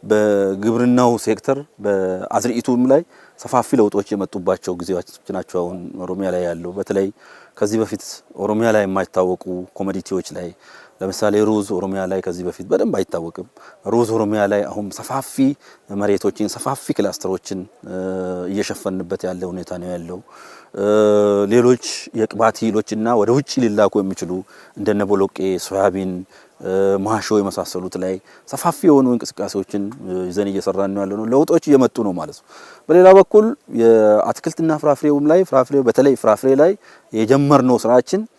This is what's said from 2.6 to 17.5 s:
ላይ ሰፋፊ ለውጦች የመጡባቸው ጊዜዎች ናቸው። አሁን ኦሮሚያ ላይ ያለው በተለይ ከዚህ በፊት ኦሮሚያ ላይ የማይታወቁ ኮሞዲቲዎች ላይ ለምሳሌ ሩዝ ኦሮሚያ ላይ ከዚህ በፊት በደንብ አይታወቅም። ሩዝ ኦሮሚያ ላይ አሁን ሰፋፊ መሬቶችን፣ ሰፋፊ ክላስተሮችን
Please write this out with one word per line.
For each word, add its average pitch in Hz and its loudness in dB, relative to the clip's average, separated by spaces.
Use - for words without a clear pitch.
ላይ 135 4
ሰፋፊ - -2
ለውጦች 104 2
የመጡባቸው 92 -4
ጊዜዎች 87 -6
ናቸው። 92 -8
አሁን 87 -6
ኦሮሚያ 92 -6
ላይ 90 -2
ያለው 85 -8
በተለይ 98 -2
ከዚህ 107 -2
በፊት 107 -4
ኦሮሚያ 107 0
ላይ 107 4
የማይታወቁ 92 -2
ኮሞዲቲዎች 95 -6
ላይ 90 -12
ለምሳሌ 98 -2
ሩዝ 107 2
ኦሮሚያ 95 -4
ላይ 92 -2
ከዚህ 90 -8
በፊት 90 -8
በደንብ - 0
አይታወቅም። 92 -6
ሩዝ 113 0
ኦሮሚያ 107 0
ላይ 101 0
አሁን 107 -8
ሰፋፊ - -8
መሬቶችን፣ 101 -2
ሰፋፊ 131 -6
ክላስተሮችን 95 -4